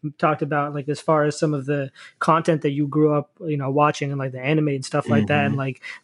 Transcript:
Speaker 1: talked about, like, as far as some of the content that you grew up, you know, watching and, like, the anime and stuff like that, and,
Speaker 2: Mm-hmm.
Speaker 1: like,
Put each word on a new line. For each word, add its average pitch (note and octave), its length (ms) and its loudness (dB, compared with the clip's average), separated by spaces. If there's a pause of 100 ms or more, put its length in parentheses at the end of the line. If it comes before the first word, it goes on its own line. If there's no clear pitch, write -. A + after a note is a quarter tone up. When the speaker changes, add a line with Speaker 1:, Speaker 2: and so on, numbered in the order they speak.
(180)
Speaker 1:
talked D#3 240 0
about, D3 320 -2
like, C#3+ 140 -8
as D3 120 -4
far D#3 240 2
as D3+ 140 -2
some D3+ 160 0
of C3 120 -6
the C#3 260 -4 (260)
content D#3+ 440 2
that D3 100 2
you C#3+ 160 -2
grew D3+ 260 4
up, D3 160 -2 (160)
you D3+ 100 -2
know, C3+ 140 -2
watching D3 400 2
and, C#3 80 -4
like, C3+ 140 -4
the B2+ 80 -10
anime D3+ 280 2
and C3+ 160 -2
stuff - 240 -2
like A2 200 2
that, D3 160 2
and, C#3 80 0
Speaker 2:
Mm-hmm. C3+ 60 -2
Speaker 1:
like, C3+ 240 -6 (220)